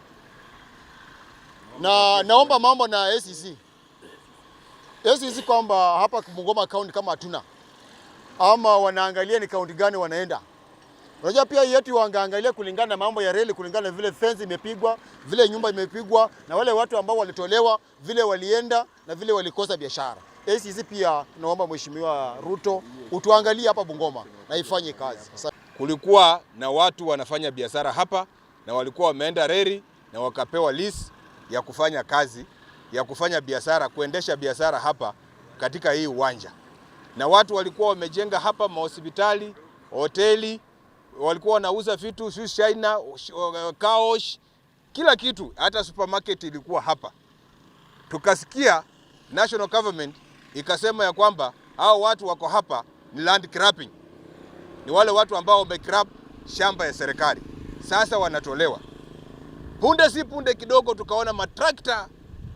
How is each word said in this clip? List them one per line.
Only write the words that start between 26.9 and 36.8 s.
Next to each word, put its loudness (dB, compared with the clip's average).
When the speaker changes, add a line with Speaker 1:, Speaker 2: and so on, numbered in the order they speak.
Speaker 2:
wanafanya -4
biashara -4
hapa, -2
na -8
walikuwa -2
wameenda 0
reli, 0
na -10
wakapewa -2
lease -8
ya -4
kufanya -2
kazi, -2
ya -4
kufanya -2
biashara, 0
kuendesha -4
biashara -2
hapa -4
katika -2
hii -2
uwanja. -4